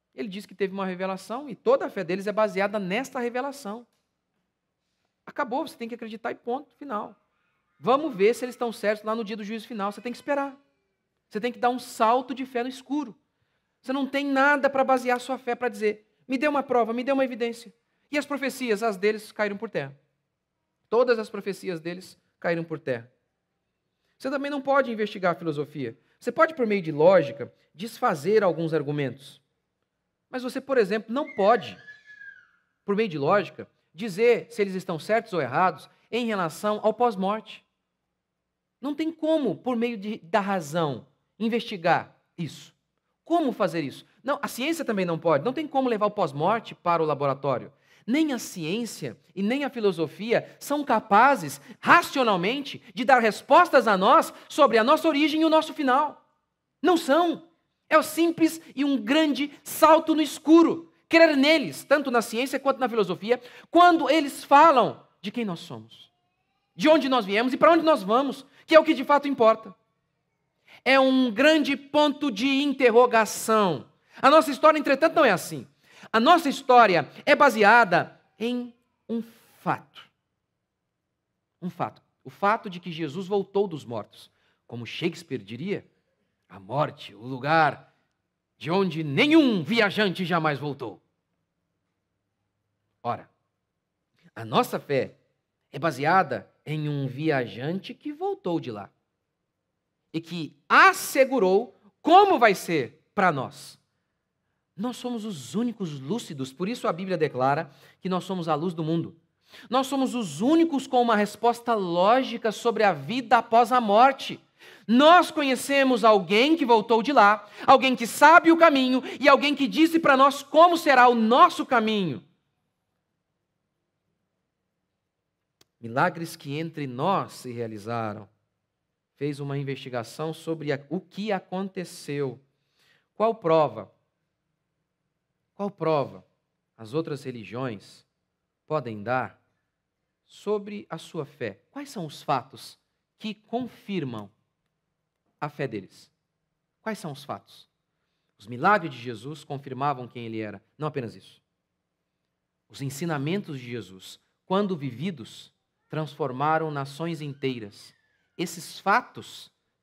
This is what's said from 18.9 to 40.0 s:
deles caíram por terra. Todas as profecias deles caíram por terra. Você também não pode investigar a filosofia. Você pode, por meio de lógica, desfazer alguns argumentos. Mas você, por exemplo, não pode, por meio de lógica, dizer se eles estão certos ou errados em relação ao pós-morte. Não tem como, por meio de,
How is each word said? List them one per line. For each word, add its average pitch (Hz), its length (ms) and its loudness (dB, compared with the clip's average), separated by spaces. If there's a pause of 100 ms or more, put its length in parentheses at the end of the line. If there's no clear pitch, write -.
deles 208 340 -2
caíram 202 240 -4
por 208 140 -12
terra. 139 260 -8 (920)
Todas 240 300 2
as 208 100 -10
profecias 185 500 -8
deles 175 380 -12 (220)
caíram 170 240 -2
por 165 160 -8
terra. 120 300 -8 (1080)
Você 269 140 -8
também 285 180 -6
não 285 100 -6
pode 269 320 -4
investigar 208 420 -4
a - 20 -6
filosofia. 147 600 -8 (240)
Você - 120 -6
pode, 320 240 0
por 254 100 -2
meio 202 160 -2
de 160 100 -6
lógica, 147 600 2 (220)
desfazer 208 680 -2
alguns 165 300 -2
argumentos. 147 640 -6 (920)
Mas 254 100 -8
você, 254 180 -8
por 262 200 0
exemplo, 214 340 -2
não 294 220 -6
pode, 190 420 2 (1080)
por 202 120 -4
meio 220 140 0
de 151 100 -8
lógica, 156 500 -2 (240)
dizer 208 580 0
se - 120 -6
eles 190 100 -4
estão 180 240 -8
certos 220 340 -4
ou 175 100 -2
errados 147 480 -2 (220)
em 240 140 -4
relação 208 580 -4
ao 214 100 2
pós-morte. 214 680 -4 (1160)
Não 285 140 -8
tem 320 160 -4
como, 311 440 -2
por 247 200 -6
meio 233 220 -4
de, 208 220 -10